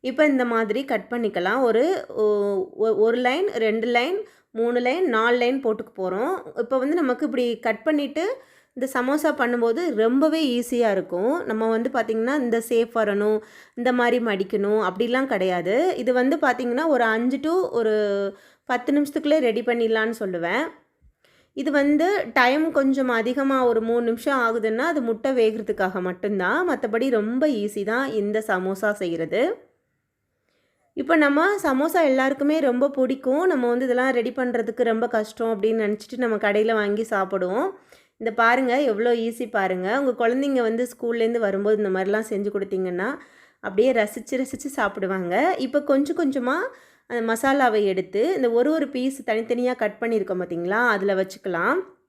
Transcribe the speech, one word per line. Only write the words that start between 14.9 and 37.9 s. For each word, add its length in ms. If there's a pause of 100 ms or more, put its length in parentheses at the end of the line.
அப்படிலாம் 360
கிடையாது. 720
இது 160
வந்து 240
பார்த்திங்கன்னா, 500
ஒரு 180
அஞ்சு 360
to 300
ஒரு 220 (720)
பத்து 280
நிமிஷத்துக்குள்ளே 460
ரெடி 220
பண்ணிடலான்னு 580
சொல்லுவேன். 440 (920)
இது 180
வந்து 600
டைம் 400
கொஞ்சம் 360
அதிகமா 580
ஒரு 140
மூணு 240
நிமிஷம் 340
ஆகுதுன்னா, 400
அது 240
முட்டை 300
வேகிறதுக்காக 680
மட்டும்தான். 680
மத்தபடி 420
ரொம்ப 360
ஈஸி 380
தான் 260
இந்த 360
சமோசா 460
செய்கிறது. 720 (1300)
இப்ப 220
நம்ம 300 (160)
சமோசா 420
எல்லாருக்குமே 560
ரொம்ப 300
பிடிக்கும். 560
நம்ம 220
வந்து 160
இதெல்லாம் 260
ரெடி 200
பண்றதுக்கு 520
ரொம்ப 260
கஷ்டம் 520
அப்படின்னு 40
நினைச்சிட்டு 520
நம்ம 200
கடையில 360
வாங்கி 300
சாப்பிடுவோம். 680 (460)